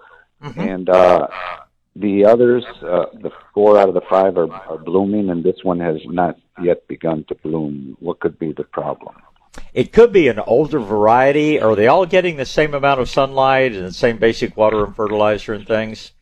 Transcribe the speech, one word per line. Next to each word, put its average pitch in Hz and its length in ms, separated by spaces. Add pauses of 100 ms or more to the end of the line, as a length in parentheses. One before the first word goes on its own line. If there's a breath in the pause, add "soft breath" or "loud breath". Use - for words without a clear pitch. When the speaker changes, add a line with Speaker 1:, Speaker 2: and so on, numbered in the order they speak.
(420 soft breath)
Speaker 1:
Mm-hmm. 147 180
Speaker 2:
And, 92 300
uh, 90 380 (640 loud breath)
the 101 300
others, 120 400 (160)
uh, 87 240 (160)
the 87 100 (220)
four 104 260
out 98 100
of 90 60
the 90 140
five 95 300
are, 82 120
are 90 280
blooming, 98 500
and 85 160
this 90 180
one 90 180
has 80 260
not 87 320 (240)
yet 87 260
begun 80 400
to 76 60
bloom. 73 640
What 85 180
could 82 200
be 78 140
the 71 120
problem? - 500 (600 loud breath)
Speaker 1:
It 127 180
could 233 180
be 180 180
an 107 100
older 135 420
variety. 123 800
Are 110 160
they 107 120
all 175 180
getting 175 300
the 135 100
same 151 260
amount 139 280
of 120 100
sunlight 135 640
and 95 120
the 92 80
same 117 240
basic 113 400
water 107 300
and 101 100
fertilizer 107 560
and 101 140
things? 110 560